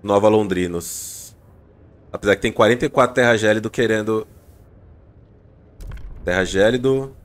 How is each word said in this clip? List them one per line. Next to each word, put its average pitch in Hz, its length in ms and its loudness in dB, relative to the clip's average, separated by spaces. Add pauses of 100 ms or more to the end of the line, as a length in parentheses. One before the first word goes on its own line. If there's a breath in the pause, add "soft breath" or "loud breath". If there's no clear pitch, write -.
Nova 101 260 2
Londrinos. 90 1080 -2 (760)
Apesar 101 240 0
que - 60 -10
tem 113 80 -2
quarenta 120 360 2
e - 20 -4
quatro 127 260 2
Terra 120 220 4
Gélido 107 340 0
querendo. 110 560 -2 (2000)
Terra 90 200 -2
Gélido. 123 720 0 (100)